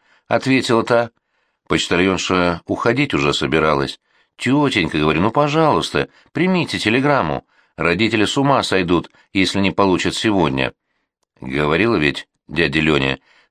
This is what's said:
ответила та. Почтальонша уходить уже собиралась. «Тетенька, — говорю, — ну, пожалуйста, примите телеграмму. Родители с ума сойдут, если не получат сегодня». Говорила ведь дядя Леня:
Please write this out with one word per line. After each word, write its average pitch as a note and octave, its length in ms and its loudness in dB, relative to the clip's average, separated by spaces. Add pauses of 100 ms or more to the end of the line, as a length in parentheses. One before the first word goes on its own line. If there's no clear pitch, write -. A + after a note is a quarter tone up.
(280)
ответила A#2 540 0
та. A#2 280 0 (600)
Почтальонша F2 960 0
уходить B2 480 -2
уже C#2+ 180 0
собиралась. C#2 680 0 (360)
«Тетенька, — B2 640 0
говорю, — D#2 240 2
ну, A2 80 2
пожалуйста, C#3+ 760 0 (240)
примите E3 480 -2
телеграмму. A2+ 680 0 (300)
Родители G2+ 480 2
с G2 120 -2
ума C#3 280 2
сойдут, F2+ 440 0 (240)
если F#2+ 280 0
не G2 100 2
получат F#2 460 0
сегодня». D2+ 560 0 (680)
Говорила D2+ 540 0
ведь D2 320 -2 (220)
дядя D#2 320 -2
Леня: C#2 400 0 (300)